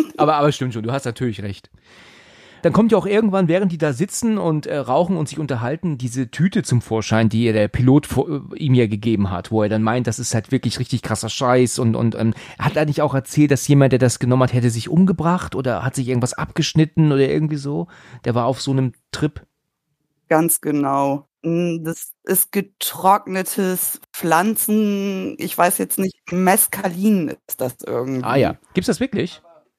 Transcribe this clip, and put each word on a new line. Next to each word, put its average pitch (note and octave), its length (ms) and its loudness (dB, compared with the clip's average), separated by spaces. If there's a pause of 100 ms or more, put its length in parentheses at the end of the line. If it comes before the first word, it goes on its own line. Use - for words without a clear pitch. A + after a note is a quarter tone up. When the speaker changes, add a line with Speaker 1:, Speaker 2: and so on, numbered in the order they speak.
(160)
Speaker 1:
aber, D3+ 180 2
aber D3 160 2
stimmt B2+ 240 -4
schon, A2+ 80 -6
du A2+ 80 -4
hast C#3 140 -4
natürlich A#2 380 -6
recht. G2+ 280 -12 (920)
Dann E3+ 100 2
kommt A3+ 200 6
ja G#3 60 6
auch F3+ 80 -2
irgendwann, G3 420 2
während F3+ 240 2
die E3 60 -6
da D3+ 140 0
sitzen G#3 440 -2
und, E3 300 -2
äh, D#3 100 -4
rauchen D3 400 0
und D3+ 120 -2
sich C#3 100 -12
unterhalten, C#3+ 580 -4
diese B2 340 -4
Tüte F#3 320 0
zum A#2+ 200 2
Vorschein, A2 460 2
die A2 160 2
ihr A2+ 80 2
der G#2+ 160 2
Pilot C3 380 4
vor, C3+ 220 -2
äh, C#3+ 300 -8
ihm C3+ 160 2
ja B2 120 6
gegeben G#2 440 0
hat, F#2 200 -6
wo A2 120 2
er G#2 60 2
dann A2 140 0
meint, A#2 240 0
das A2+ 120 -4
ist A#2 160 -6
halt A2 180 -2
wirklich B2 260 -2
richtig B2 240 -4
krasser A2 260 -4
Scheiß B2+ 500 2
und, A#2 180 2
und, A#2 180 0
ähm, A2 200 0 (240)
hat C#3+ 180 0
er D3+ 80 2
nicht D3 180 -2
auch C3+ 120 0
erzählt, D3 360 2
dass C3+ 180 0
jemand, C#3 240 6
der B2+ 60 4
das B2 200 2
genommen B2+ 240 2
hat, B2 100 2
hätte B2 180 2
sich A2+ 180 -6
umgebracht F3 640 0
oder B2 300 -4
hat B2 100 -4
sich B2+ 140 -4
irgendwas B2 260 0
abgeschnitten D#3 800 2
oder C3+ 160 4
irgendwie D3+ 280 0
so? D3 320 -6 (360)
Der A#2+ 100 0
war A#2 120 0
auf B2+ 140 -2
so C#3 120 -2
einem C3 200 0 (180)
Trip. - 320 -4 (840)
Speaker 2:
Ganz E3 320 2
genau. C#3 640 -2 (160)
Mm, E3 400 -2
das D#3+ 300 -10 (120)
ist - 280 -2
getrocknetes F#3+ 1500 -2 (120)
Pflanzen, G3 1300 0
ich - 180 -8
weiß F3 220 2
jetzt F#3+ 200 -4
nicht, F#3+ 160 -2 (160)
Mescalin F#3 1040 0 (140)
ist - 120 -10
das B2+ 240 -6
irgendwie. B2+ 400 -4
Speaker 1:
Ah A#2+ 120 0
ja, B2+ 200 2 (180)
gibt's F#3 120 0
das - 140 -2
wirklich? G3+ 400 -6 (380)